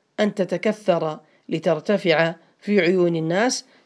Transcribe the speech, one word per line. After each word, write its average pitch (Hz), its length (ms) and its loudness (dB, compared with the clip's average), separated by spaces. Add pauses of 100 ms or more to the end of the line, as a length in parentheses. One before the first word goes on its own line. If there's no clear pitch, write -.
(200)
أن 208 160 0
تتكثر 175 840 -2 (300)
لترتفع 165 840 0 (260)
في 202 220 0
عيون 175 340 2
الناس، 175 500 -2 (200)